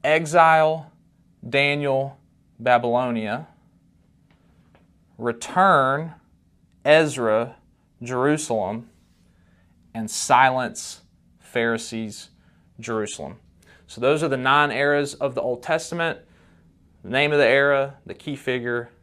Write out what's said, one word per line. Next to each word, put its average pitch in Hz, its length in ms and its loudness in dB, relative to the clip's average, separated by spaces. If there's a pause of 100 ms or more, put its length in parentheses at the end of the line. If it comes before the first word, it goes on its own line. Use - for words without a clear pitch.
Exile, 160 880 2 (560)
Daniel, 139 680 0 (420)
Babylonia. 120 920 0 (1700)
Return, 143 960 0 (680)
Ezra, 127 720 2 (480)
Jerusalem. 120 840 -2 (1040)
And 110 180 -8
silence, 127 880 2 (380)
Pharisees, 113 920 -6 (500)
Jerusalem. 104 560 -8 (500)
So - 140 -14
those 147 220 0
are 165 40 -2
the 135 80 -2
nine 139 360 0
eras 143 420 -2
of 135 200 -6
the 127 80 -4
Old 123 220 -6
Testament. 165 560 -4 (840)
The 98 60 -12
name 143 200 0
of 147 60 0
the 135 100 4
era, 139 480 2 (100)
the - 80 -14
key 147 220 -10
figure 120 540 -6 (140)